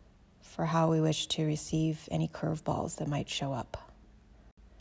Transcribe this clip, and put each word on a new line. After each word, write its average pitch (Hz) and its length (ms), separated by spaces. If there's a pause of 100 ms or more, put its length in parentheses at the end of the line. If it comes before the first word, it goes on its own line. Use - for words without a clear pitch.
(400)
for - 260
how 165 240
we 160 100
wish 156 280
to 160 160
receive 156 640
any 160 160
curveballs - 720
that 156 100
might 143 220
show 139 240
up. - 400 (880)